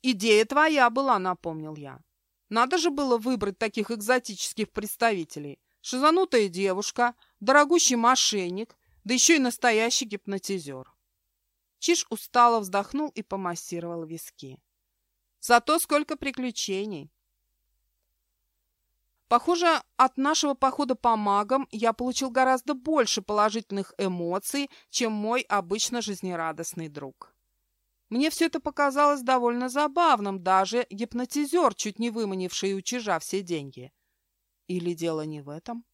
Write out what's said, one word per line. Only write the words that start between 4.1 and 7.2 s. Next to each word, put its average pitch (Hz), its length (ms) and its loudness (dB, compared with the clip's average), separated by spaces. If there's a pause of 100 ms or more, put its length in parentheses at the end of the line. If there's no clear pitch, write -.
представителей. 185 880 -4 (220)
Шизанутая 277 680 2
девушка, 196 680 -2 (240)